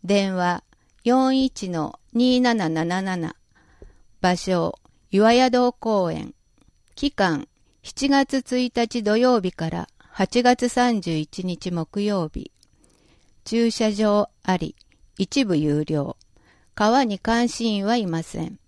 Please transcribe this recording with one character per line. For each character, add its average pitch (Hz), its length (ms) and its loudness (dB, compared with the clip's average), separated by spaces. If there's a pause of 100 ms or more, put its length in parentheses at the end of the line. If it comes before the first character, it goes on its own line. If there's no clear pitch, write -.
電 196 320 0
話、 180 300 -2 (400)
四 262 400 4
一 202 240 -6
の 165 320 -6 (120)
二 247 280 4
七 226 280 2
七 170 340 -2
七。 180 340 -6 (840)
場 180 160 2
所、 175 420 -2 (320)
岩 214 240 6
屋 254 160 4
堂 247 220 2
公 196 380 -2
園。 - 240 -8 (640)
期 285 160 -2
間、 170 340 0 (360)
七 - 260 -6
月 269 300 2
一 247 360 -2
日 233 280 -2
土 208 140 2
曜 240 240 4
日 180 120 -4
か 160 180 -6
ら 170 180 -8 (100)
八 - 440 -2
月 247 260 4
三 240 320 0
十 165 160 -4
一 156 280 -6
日 180 260 -6
木 170 320 -4
曜 196 300 -2
日。 - 180 -12 (960)
駐 233 260 2
車 220 220 0
場 208 380 0 (120)
あ 185 140 0
り、 165 180 -6 (440)
一 196 260 0
部 185 120 0
有 151 280 0
料。 151 320 -4 (580)
川 233 300 2
に 208 180 -4
監 233 260 0
視 233 180 -6
員 202 180 -2
は 220 120 0
い 220 100 -2
ま 165 160 -4
せ - 220 -8
ん。 202 240 -14